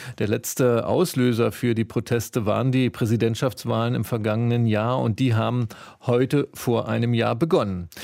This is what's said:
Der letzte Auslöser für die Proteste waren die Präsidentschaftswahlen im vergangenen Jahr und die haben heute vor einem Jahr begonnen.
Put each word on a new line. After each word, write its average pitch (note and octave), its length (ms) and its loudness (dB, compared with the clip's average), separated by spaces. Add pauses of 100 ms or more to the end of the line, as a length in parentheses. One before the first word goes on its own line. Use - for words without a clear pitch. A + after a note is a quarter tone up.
(180)
Der A2 100 0
letzte A#2 580 2
Auslöser B2 640 2
für A#2+ 240 0
die A2 120 0
Proteste A#2 580 -2
waren G#2+ 280 0
die B2+ 180 2
Präsidentschaftswahlen A#2 1040 0
im A#2 100 -2
vergangenen A#2 640 0
Jahr A2+ 340 2
und A#2 180 0
die C3 160 2
haben A2+ 340 0 (340)
heute C3 500 0
vor - 380 -2
einem A#2 240 0
Jahr A2+ 220 2
begonnen. A2+ 520 0 (160)